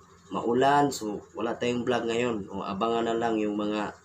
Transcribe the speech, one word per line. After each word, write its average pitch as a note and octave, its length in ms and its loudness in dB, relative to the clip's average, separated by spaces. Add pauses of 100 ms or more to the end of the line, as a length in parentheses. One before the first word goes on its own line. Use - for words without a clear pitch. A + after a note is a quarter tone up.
(340)
maulan, C3+ 560 4
so G#2 320 -6 (160)
wala A#2+ 160 -2
tayong A#2+ 320 -2
vlog A#2 240 0
ngayon. A2+ 400 -2
O, G2 160 -6
abangan A#2 400 0
na A2+ 80 0
lang A2+ 240 0
yung G#2 160 0
mga G#2 400 -2 (100)